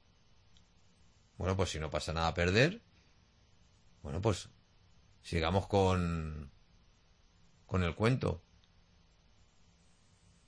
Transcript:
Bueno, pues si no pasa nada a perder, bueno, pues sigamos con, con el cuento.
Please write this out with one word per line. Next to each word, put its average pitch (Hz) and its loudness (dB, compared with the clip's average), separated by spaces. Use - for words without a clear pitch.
Bueno, 90 0
pues 92 0
si 78 -6
no 76 -6
pasa 76 -4
nada 82 0
a 78 0
perder, 110 2
bueno, 78 -6
pues 101 -2
sigamos 87 0
con, 85 0
con 92 0
el 85 -2
cuento. 104 0